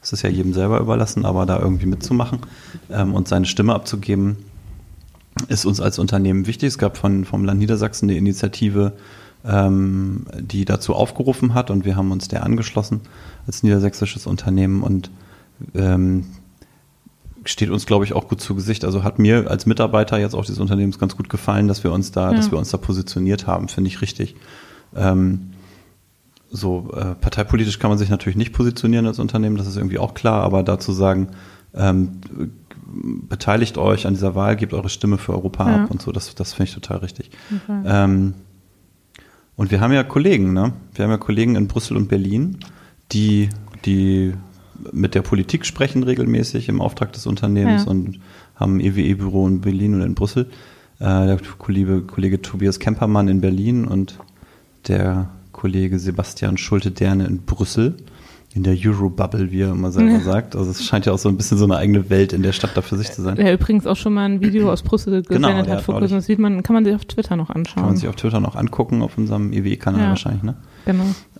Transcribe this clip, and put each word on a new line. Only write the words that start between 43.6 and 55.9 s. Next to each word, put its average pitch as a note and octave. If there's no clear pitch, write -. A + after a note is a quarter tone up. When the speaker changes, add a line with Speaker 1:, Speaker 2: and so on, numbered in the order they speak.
Speaker 1:
die F#2+
mit -
der F#2+
Politik -
sprechen C3+
regelmäßig A#2
im -
Auftrag -
des -
Unternehmens G2+
Speaker 2:
Ja. G2
Speaker 1:
und F#2+
haben G2
ein F#2+
E G2
W G2
E G2
Büro F#2+
in F#2
Berlin G2
und F#2+
in F2+
Brüssel. B2
Äh, -
der F#2+
Kollege, F#2+
Kollege F#2+
Tobias F#2+
Kempermann G#2+
in F#2+
Berlin G2+
und F#2+
der F#2
Kollege F#2+